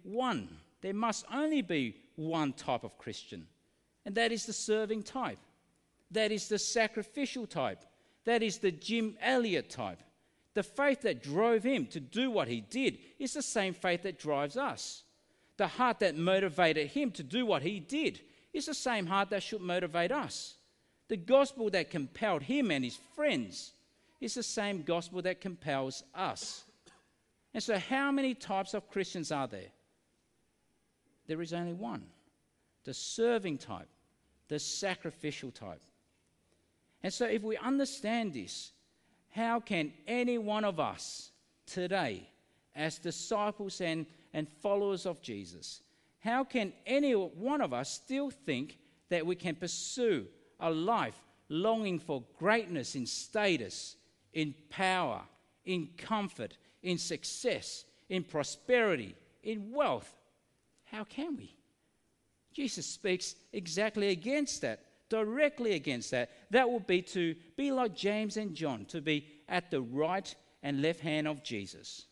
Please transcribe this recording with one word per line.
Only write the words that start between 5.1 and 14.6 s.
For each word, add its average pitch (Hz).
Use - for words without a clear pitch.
That 214
is 208
the 208
sacrificial 226
type. 117
That 226
is 214
the 190
Jim 220
Elliot 220
type. 98
The 196
faith 277
that 151
drove 208
him 240
to 170
do 233
what 175
he 117
did 233
is 269
the 302
same 190
faith 175
that 185
drives 147
us. -